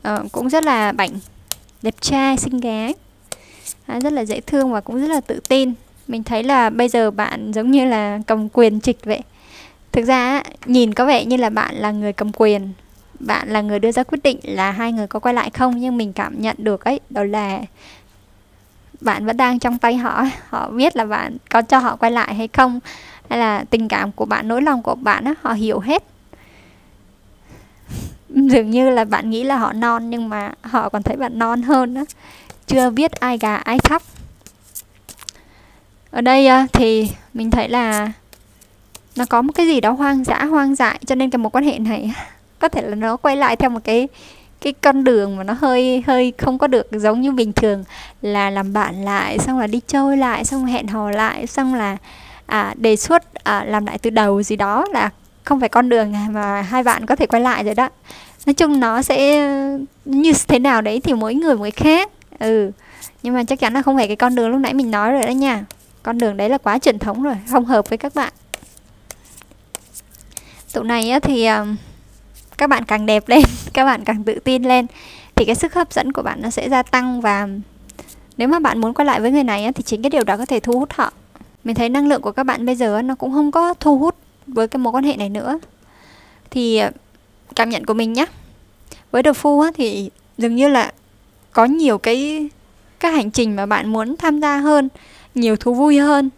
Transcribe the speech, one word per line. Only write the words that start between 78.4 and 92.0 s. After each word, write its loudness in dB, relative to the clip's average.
mà 4
bạn 0
muốn 0
quay 2
lại 2
với 2
người 4
này -2
á, -2
thì -8
chính -4
cái 0
điều 2
đó 0
có -6
thể -2
thu 0
hút -4
họ. -4
Mình -4
thấy 0
năng 2
lượng 2
của -4
các -2
bạn -2
bây 0
giờ 0
á, 0
nó -2
cũng -6
không 2
có 2
thu 4
hút 0
với 0
cái -4
mối 0
quan 0
hệ 2
này -6
nữa. -6
Thì, 0
à, 0
cảm 0
nhận -6
của 0
mình -2
nhá, 0
với 2
The 6
Fool 2
á, 2
thì -4
dường 0
như 4
là 2
có 6
nhiều 2
cái, -2